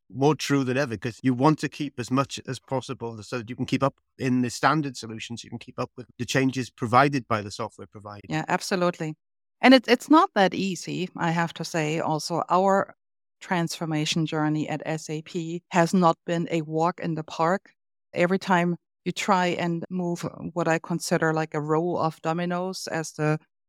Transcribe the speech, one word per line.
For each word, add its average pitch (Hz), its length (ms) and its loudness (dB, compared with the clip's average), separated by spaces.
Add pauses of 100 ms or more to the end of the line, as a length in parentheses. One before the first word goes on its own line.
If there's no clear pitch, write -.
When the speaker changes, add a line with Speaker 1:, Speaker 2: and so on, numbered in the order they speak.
Speaker 1:
more 139 280 2
true 139 260 0
than 127 160 0
ever, 123 180 -2
'cause 117 240 -8
you 131 140 2
want 147 240 4
to 151 100 -4
keep - 300 -8
as 123 140 -6
much 131 340 0
as 127 140 -6
possible 117 640 -8
so 127 140 -8
that 113 120 -10
you 123 60 -12
can 123 100 -4
keep - 160 0
up 139 140 0 (220)
in 127 240 0
the 120 80 -2
standard 143 460 0
solutions, 113 460 -12
you 110 80 -20
can 113 80 -10
keep - 220 -12
up 127 160 -6
with 127 100 -14 (100)
the 123 80 -6
changes 131 460 0
provided 131 560 4
by 107 160 0
the 104 80 -10
software 104 380 -10
provider. 101 400 -18
Speaker 2:
Yeah, 156 180 -4
absolutely. 175 680 -2 (440)
And 254 140 10
it, 254 140 6
it's 240 200 2
not 320 260 8
that 185 200 4
easy, 175 600 -4
I 165 160 0
have 170 220 0
to 165 100 -8
say. 156 340 -2
Also, 156 500 -2
our 190 460 2 (460)
transformation 160 840 -2
journey 151 420 0
at 151 180 -6
S 160 240 -6
A 156 120 -6
P 165 480 -8
has 170 220 4
not 180 320 6
been 170 280 -2
a 165 100 0
walk 156 380 -2
in 165 160 -2
the 160 80 -6
park. - 480 -2 (420)
Every 175 240 2
time 175 380 2 (280)
you 180 80 -2
try 180 360 2
and 170 420 -2
move 175 320 -4 (320)
what 165 140 -2
I 160 100 4
consider 165 560 0
like 156 180 -2
a 156 80 -2
row 156 360 0
of 156 260 -2
dominoes, 175 640 -4
as - 260 -6
the 156 260 0 (300)